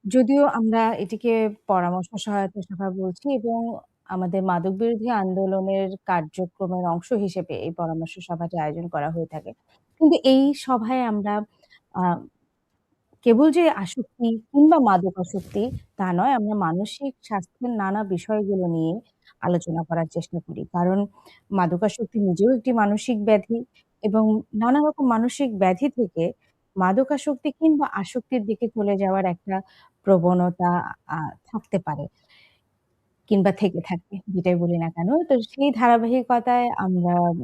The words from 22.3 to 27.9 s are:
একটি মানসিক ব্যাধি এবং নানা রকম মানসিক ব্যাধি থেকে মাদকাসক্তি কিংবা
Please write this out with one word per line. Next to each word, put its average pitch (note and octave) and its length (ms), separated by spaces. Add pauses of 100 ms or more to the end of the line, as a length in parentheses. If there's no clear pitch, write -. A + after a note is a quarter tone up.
একটি B3 140
মানসিক G#3 540
ব্যাধি A3 380 (380)
এবং G#3+ 400 (140)
নানা A#3+ 320
রকম D4+ 200
মানসিক A#3 500
ব্যাধি F#3 320
থেকে F3+ 420 (460)
মাদকাসক্তি C4 760
কিংবা D4+ 400